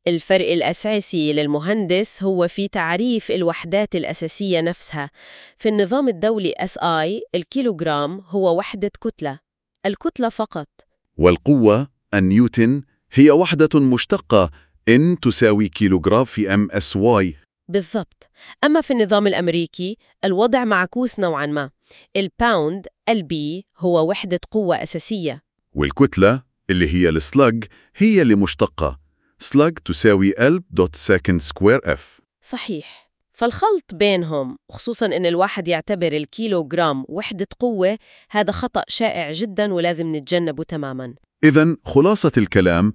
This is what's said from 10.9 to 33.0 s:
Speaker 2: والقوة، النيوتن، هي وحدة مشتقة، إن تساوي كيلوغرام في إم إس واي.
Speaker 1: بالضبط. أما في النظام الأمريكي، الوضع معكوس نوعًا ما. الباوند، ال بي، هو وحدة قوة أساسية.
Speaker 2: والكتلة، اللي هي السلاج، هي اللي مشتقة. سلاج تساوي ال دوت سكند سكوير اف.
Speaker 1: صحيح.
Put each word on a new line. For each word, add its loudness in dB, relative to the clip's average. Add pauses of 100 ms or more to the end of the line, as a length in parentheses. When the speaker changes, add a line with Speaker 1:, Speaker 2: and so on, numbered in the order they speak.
Speaker 2:
والقوة، 4 (260)
النيوتن، 2 (300)
هي 8
وحدة 4
مشتقة، 2 (380)
إن 4
تساوي 4
كيلوغرام 2
في -4
إم 2
إس -2
واي. 2 (320)
Speaker 1:
بالضبط. -8 (360)
أما 4
في -2
النظام 2
الأمريكي، -2 (280)
الوضع 2
معكوس -2
نوعًا -2
ما. -4 (460)
الباوند، -2 (220)
ال 0
بي، -6 (120)
هو 2
وحدة -4 (100)
قوة 0
أساسية. -8 (320)
Speaker 2:
والكتلة، 2 (280)
اللي 0
هي 4
السلاج، 2 (320)
هي 4
اللي 4
مشتقة. -2 (380)
سلاج 0
تساوي 2
ال 2
دوت 0
سكند 0
سكوير 2
اف. -6 (220)
Speaker 1:
صحيح. -12 (220)